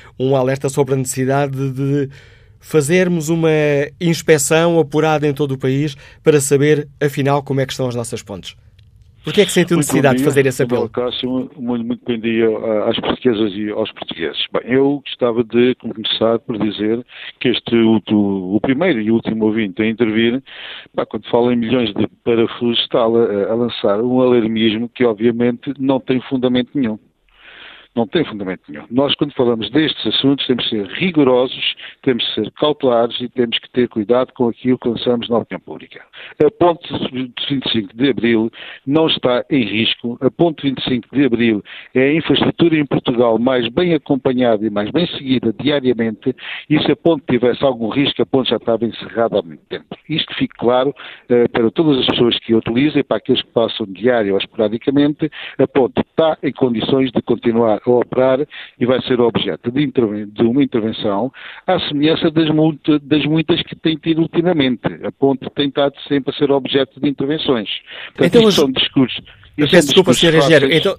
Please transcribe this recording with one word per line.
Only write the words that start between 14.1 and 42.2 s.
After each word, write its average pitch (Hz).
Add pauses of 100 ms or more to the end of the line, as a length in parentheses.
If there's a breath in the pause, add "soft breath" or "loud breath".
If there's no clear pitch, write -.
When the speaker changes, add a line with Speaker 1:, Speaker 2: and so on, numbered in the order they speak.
Speaker 2:
Bem, -
eu 139
gostava 120
de 120
começar 113
por 117
dizer 107 (340 loud breath)
que 131
este, 110
o, 110 (540)
o 107
primeiro 135
e 107
último 110
ouvinte 107
a 107
intervir, 113 (540 loud breath)
pá, -
quando -
fala 123
em -
milhões 117
de 104 (160)
parafusos, 117
está -
a, -
a 110
lançar 113
um 127
alarmismo 113
que, -
obviamente, 120
não 135
tem 131
fundamento 123
nenhum. 117 (960 loud breath)
Não 117
tem 156
fundamento 98
nenhum. -
Nós, 131
quando 147
falamos 117
destes 143
assuntos, 135
temos 123
que -
ser 104
rigorosos, 135 (280 loud breath)
temos 123
que -
ser 104
cautelares 123
e 123
temos 117
que -
ter 123
cuidado 120
com 123
aquilo 123
que -
lançamos 117
na 113
opinião 92
pública. - (420 loud breath)
A 147
ponte 170
de 135
vinte 131
e -
cinco 110
de 139
Abril 110 (340 loud breath)
não 156
está 123
em 135
risco. 113
A 131
ponte 170
de 139
vinte -
e -
cinco 123
de 139
Abril 113 (320 loud breath)
é 131
a 151
infraestrutura 156